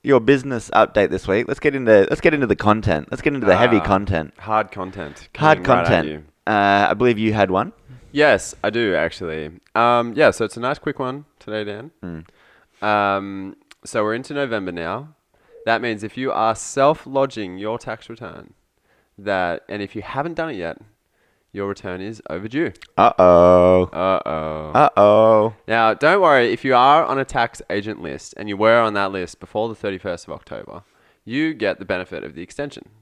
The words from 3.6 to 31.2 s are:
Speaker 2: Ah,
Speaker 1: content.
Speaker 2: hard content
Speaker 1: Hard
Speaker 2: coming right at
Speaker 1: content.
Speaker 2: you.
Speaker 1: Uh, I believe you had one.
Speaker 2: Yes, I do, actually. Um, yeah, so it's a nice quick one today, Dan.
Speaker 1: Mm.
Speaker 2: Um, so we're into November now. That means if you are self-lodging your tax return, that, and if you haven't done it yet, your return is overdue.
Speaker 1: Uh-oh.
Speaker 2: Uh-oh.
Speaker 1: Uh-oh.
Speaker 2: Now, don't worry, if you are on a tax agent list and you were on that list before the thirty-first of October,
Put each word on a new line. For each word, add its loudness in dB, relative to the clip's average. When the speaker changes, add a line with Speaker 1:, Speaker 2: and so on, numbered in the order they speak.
Speaker 2:
Ah, 0
Speaker 1:
content. -2
Speaker 2:
hard -2
content -14
Speaker 1:
Hard 2
Speaker 2:
coming 4
right 0
at 4
Speaker 1:
content. -6
Speaker 2:
you. -12
Speaker 1:
Uh, 4
I 0
believe 2
you 0
had 2
one. -2
Speaker 2:
Yes, 2
I -2
do, -2
actually. -6
Um, 2
yeah, 4
so -4
it's -8
a -12
nice -4
quick -8
one -8
today, -8
Dan. -12
Speaker 1:
Mm. -14
Speaker 2:
Um, -2
so -4
we're -2
into -10
November -4
now. -8
That 0
means -6
if -12
you -6
are 0
self-lodging -2
your -8
tax -14
return, -18
that, -4
and -8
if -12
you -10
haven't -8
done -6
it -10
yet, -8
your -8
return -10
is -12
overdue. -6
Speaker 1:
Uh-oh. 6
Speaker 2:
Uh-oh. -4
Speaker 1:
Uh-oh. 4
Speaker 2:
Now, 0
don't 2
worry, 4
if -6
you 0
are 6
on -2
a -4
tax -4
agent -6
list -12
and -10
you -6
were 4
on 0
that -2
list -8
before -6
the -10
thirty-first -8
of -12
October, -16